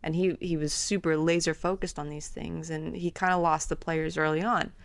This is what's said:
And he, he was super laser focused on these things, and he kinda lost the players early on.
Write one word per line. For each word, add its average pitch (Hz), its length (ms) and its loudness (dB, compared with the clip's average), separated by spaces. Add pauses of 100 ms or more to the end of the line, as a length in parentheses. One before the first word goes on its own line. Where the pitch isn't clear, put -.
And 160 120 -2
he, 180 240 2
he 170 180 -2
was 151 160 0
super 170 440 0
laser 165 360 4
focused 180 460 -2
on 147 100 -6
these 151 200 -8
things, 165 400 -6
and 160 260 -4
he 175 160 -2
kinda 185 260 2
lost 165 320 4
the 160 60 0
players 160 420 -2
early 156 240 4
on. 214 300 0 (140)